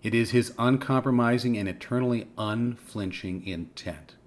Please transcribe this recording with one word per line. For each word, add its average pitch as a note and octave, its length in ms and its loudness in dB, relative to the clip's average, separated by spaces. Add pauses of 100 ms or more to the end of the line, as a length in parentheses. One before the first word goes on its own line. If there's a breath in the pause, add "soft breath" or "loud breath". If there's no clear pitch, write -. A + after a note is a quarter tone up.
It A2 120 -2
is A#2 160 4
his A#2+ 280 4
uncompromising B2 960 2
and G2+ 120 -2
eternally A#2+ 680 -2
unflinching G#2+ 1080 -4
intent. E2+ 680 -10 (120)